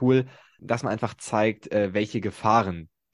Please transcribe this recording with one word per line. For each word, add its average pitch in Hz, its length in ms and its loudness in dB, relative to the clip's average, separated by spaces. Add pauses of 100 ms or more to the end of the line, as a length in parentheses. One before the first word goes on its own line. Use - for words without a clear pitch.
cool, 127 260 4 (340)
dass 117 240 -4
man 104 80 -2
einfach 110 220 -4
zeigt, 107 580 -2
äh, 101 220 0
welche 104 260 -2
Gefahren 95 680 0 (260)